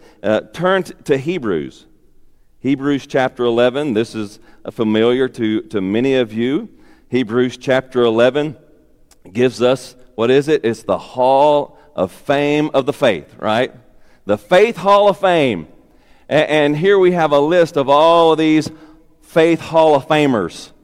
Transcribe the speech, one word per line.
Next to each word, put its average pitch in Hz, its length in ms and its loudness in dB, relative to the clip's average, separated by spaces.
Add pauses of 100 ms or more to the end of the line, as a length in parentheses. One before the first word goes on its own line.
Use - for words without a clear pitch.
(240)
uh, 107 160 0 (140)
turn 185 300 -2
t-, - 100 -16 (100)
to 143 140 0
Hebrews. 117 680 -6 (760)
Hebrews 139 480 -4
chapter 127 360 -2
eleven, 123 500 0
this 113 220 -2
is, 104 240 -10 (240)
uh, - 80 -14
familiar 120 560 0
to, 110 360 -4
to 104 180 -6
many 117 340 -2
of 120 160 -2
you. 131 380 -4 (400)
Hebrews 123 480 -2
chapter 131 460 -2
eleven 127 520 0 (760)
gives 117 320 -2
us, 127 360 -2 (180)
what 117 160 0
is 139 160 2
it? 156 160 0
It's 113 200 -4
the 92 140 -2
Hall 135 800 0 (160)
of - 160 -4
Fame 147 640 -2
of 135 120 0
the 135 80 -4
Faith, 98 440 -4
right? 110 360 -4 (520)
The 104 120 -2
Faith 233 400 2
Hall 202 320 2
of 185 80 0
Fame. 139 500 0 (640)
A-, 147 200 0
and 147 280 0
here 196 200 2
we 180 140 4
have 160 220 -2
a 143 60 4
list 165 360 2
of 135 140 -2
all 160 420 4
of 156 60 2
these 156 340 0 (500)
Faith 165 380 2
Hall 160 360 2
of 131 120 -2
Famers 135 640 -2 (120)